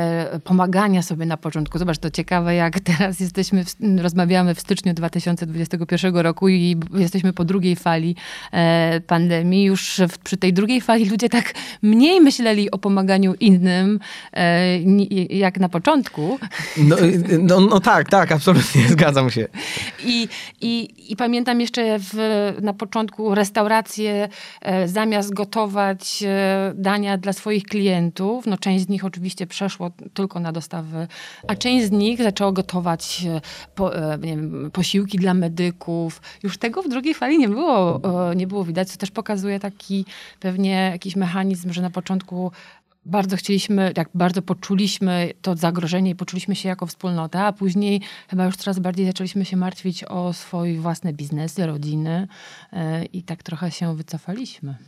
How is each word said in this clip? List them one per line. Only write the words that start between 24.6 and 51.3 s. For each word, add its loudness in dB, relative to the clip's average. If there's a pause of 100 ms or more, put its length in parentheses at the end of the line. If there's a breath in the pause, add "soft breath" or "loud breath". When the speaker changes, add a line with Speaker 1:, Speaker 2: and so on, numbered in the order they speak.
Speaker 1:
e, -2
zamiast -2
gotować, -4
e, 0
dania 0
dla -4
swoich -2
klientów, -2
no -2
część 0
z -8
nich -2
oczywiście -8
przeszło -6 (240)
tylko -6
na -4
dostawy, -8 (420 loud breath)
a -2
część 2
z 0
nich 2
zaczęło 2
gotować, -4
e, -2 (340 loud breath)
po, -2 (160)
e, -6
nie -6
wiem, -6
posiłki -2
dla 2
medyków. -2 (200 loud breath)
Już -8
tego -4
w -4
drugiej -2
fali 0
nie 4
było, 2 (300)
e, -2
nie -2
było -4
widać, -4
co -16
też -6
pokazuje -4
taki -6 (360 loud breath)
pewnie -2 (220)
jakiś -8
mechanizm, -2
że -4
na -2
początku -6 (540 loud breath)
bardzo -2
chcieliśmy, 0
jak -4
bardzo 0
poczuliśmy -2 (100)
to -2
zagrożenie 0
i -4
poczuliśmy -6
się -6
jako -6
wspólnota, -4
a 2
później 0 (280 loud breath)
chyba 0
już -2
coraz -4
bardziej -2
zaczęliśmy -4
się -4
martwić -4
o -6
swoje -6
własne -4
biznesy, -6